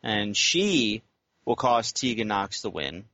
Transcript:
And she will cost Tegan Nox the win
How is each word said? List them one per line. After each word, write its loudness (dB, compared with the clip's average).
And 0
she 2
will 2
cost 2
Tegan -2
Nox -2
the -6
win -6